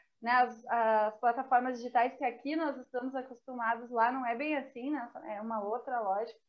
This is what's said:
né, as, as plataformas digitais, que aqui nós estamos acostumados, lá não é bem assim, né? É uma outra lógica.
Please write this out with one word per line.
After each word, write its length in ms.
né, 100
as, 360
as 520
plataformas 580
digitais, 400
que 60
aqui 320
nós 220
estamos 360
acostumados, 800
lá 200
não 140
é 80
bem 240
assim, 320
né? 220
É 160
uma 200
outra 380
lógica. 500